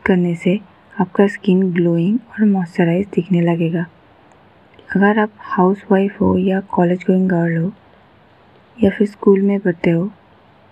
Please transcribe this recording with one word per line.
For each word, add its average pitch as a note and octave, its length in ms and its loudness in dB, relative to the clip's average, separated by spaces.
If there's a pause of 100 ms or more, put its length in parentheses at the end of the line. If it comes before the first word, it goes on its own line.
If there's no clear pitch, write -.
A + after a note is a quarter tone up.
करने F3+ 300 0
से F#3 240 -2 (360)
आपका G3 320 0
skin F#3+ 460 0
glowing E3+ 440 0 (120)
और G#3+ 160 -2
moisturize F#3 680 0
दिखने E3+ 260 0
लगेगा। E3+ 440 -2 (1040)
अगर G3+ 300 2
आप G#3+ 200 0
housewife G3 840 0
हो F#3 160 2
या F#3+ 220 -2 (140)
college F3+ 300 0
going F#3 260 0
girl E3+ 280 0
हो E3+ 140 -4 (1040)
या G#3 120 0
फिर G3+ 180 0
school G3 340 2
में G3+ 180 0
पढ़ते F3 300 -2
हो E3+ 160 0 (680)